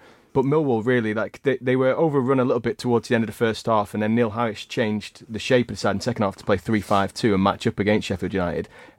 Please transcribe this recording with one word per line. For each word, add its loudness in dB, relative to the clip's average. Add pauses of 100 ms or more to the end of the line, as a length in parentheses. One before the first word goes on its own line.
(320)
But 0
Millwall, 0
really, 2
like, -4
they, 2
they 0
were 2
overrun 2
a 2
little 0
bit -4
towards 0
the 2
end 2
of -6
the -10
first -2
half, 0
and -4
then 2
Neil 2
Harris -4
changed -4
the -10
shape 2
of -8
the -12
side 0
in -2
the -8
second -2
half -2
to -20
play 2
three 0
five 0
two 0
and 2
match 0
up -2
against 0
Sheffield -4
United. -2 (300)